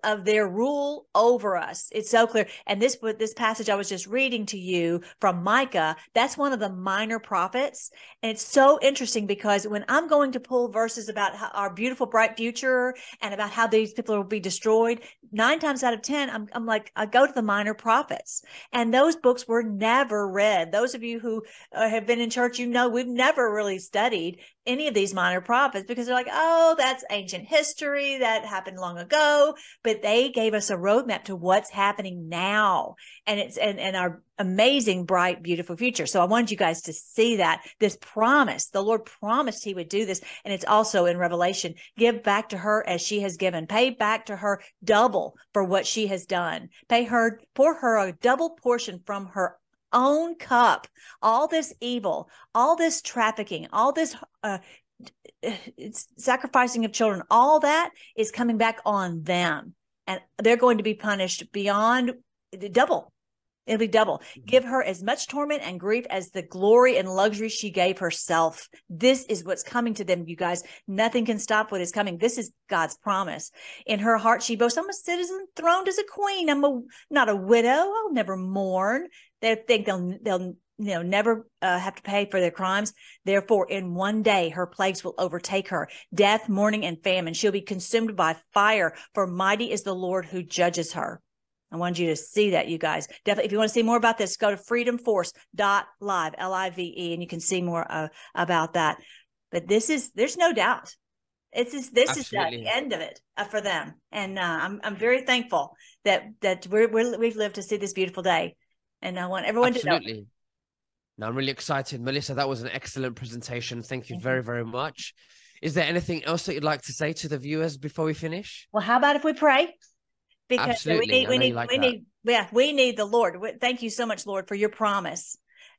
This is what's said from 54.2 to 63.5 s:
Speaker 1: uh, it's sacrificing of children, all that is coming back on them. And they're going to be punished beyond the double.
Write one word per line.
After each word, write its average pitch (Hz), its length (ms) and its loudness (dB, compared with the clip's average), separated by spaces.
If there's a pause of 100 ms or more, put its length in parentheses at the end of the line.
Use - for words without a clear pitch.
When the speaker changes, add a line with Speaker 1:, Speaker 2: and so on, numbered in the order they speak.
Speaker 1:
uh, 202 160 -4 (840)
it's - 640 -8 (120)
sacrificing 254 640 0
of 214 80 -4
children, 208 380 0
all 277 300 6
that 311 300 2 (240)
is 220 160 -2
coming 233 280 0
back 226 260 0
on 180 380 -2
them. 170 500 0 (340)
And 190 140 -6 (160)
they're 226 220 4
going 240 180 6
to 208 80 -2
be 214 80 0
punished 202 600 -4
beyond 220 600 0 (400)
the 196 160 -10
double. 233 420 2 (560)